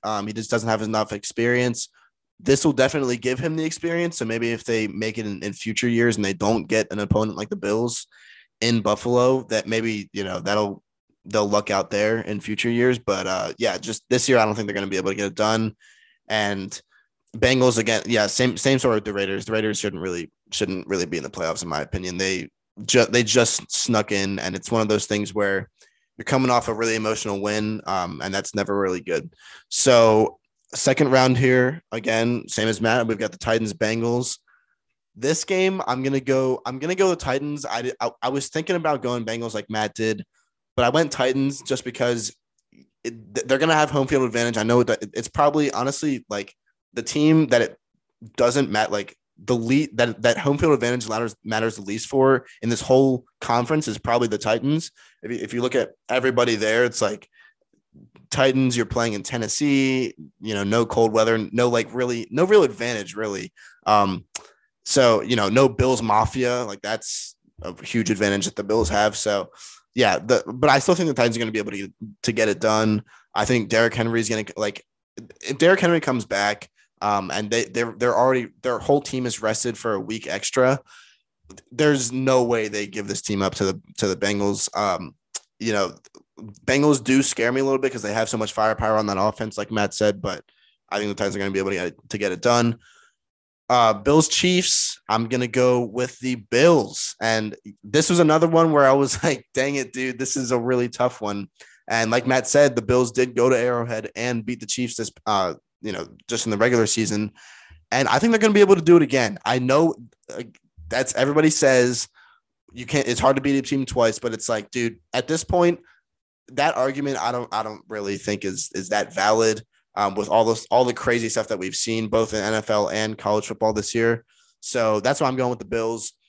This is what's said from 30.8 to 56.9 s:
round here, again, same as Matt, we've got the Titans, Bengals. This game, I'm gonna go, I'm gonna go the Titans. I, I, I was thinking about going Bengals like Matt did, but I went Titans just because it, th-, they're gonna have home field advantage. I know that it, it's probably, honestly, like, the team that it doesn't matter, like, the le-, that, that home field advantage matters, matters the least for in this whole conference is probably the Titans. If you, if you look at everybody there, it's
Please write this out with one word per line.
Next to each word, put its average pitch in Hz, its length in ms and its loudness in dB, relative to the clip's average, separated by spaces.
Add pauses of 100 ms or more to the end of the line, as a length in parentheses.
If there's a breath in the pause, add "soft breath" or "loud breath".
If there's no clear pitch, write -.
round 131 260 6
here, 127 540 2
again, 117 560 -2
same 110 220 -2
as 104 120 -2
Matt, 113 240 2
we've 110 140 2
got 107 140 -4
the - 40 -20
Titans, 113 360 0
Bengals. 117 640 -2 (800)
This 139 280 -2
game, 190 420 0
I'm 127 160 -2
gonna 135 200 0
go, 131 440 0
I'm 127 140 -8
gonna 165 160 -4
go 190 140 2
the 170 80 0
Titans. 143 480 -4
I, 120 340 -6
I, 117 120 -2 (100)
I 123 80 -2
was 135 180 -4
thinking 165 300 -4
about 151 260 -2
going 120 220 -4
Bengals 113 280 -6
like 104 160 -8
Matt 107 240 -2
did, 110 320 -4 (500)
but 123 100 2
I 120 40 4
went 147 220 2
Titans 135 500 0
just - 220 -4
because 120 520 -4 (680)
it, 113 320 -10
th-, 123 100 -2
they're 135 140 2
gonna 160 140 4
have 151 180 2
home 135 160 0
field 131 160 2
advantage. 117 340 0
I 107 60 0
know 120 180 4
that 117 220 0
it, 104 100 -12
it's - 140 -6
probably, 147 440 2
honestly, 135 580 -4
like, 101 260 -8 (380)
the 117 100 -6
team 156 440 4
that 120 140 4
it - 160 -2 (600)
doesn't 123 340 2
matter, 107 200 0
like, 101 240 -6 (220)
the 117 160 -2
le-, 123 400 2
that, 113 300 0
that 117 140 4
home 143 200 0
field 160 160 4
advantage 120 340 0
matters, 110 360 -4
matters 110 320 -2
the 104 80 -14
least 101 240 -8
for 131 400 4 (160 loud breath)
in 117 60 -2
this 117 120 0
whole 131 440 2 (140)
conference 120 480 -2
is 107 120 -6
probably 120 280 0
the 104 100 -4
Titans. 123 520 -2 (320 soft breath)
If 113 100 -10
you, 120 60 -8
if 107 160 -10
you 120 80 0
look 123 140 2
at 113 160 0 (180)
everybody 120 460 2
there, 110 300 2
it's 120 160 -2